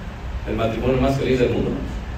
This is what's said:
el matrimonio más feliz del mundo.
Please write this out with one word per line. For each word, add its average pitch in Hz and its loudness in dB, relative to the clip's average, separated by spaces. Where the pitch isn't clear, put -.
el 107 -2
matrimonio 117 2
más 135 2
feliz 131 2
del 120 6
mundo. 101 2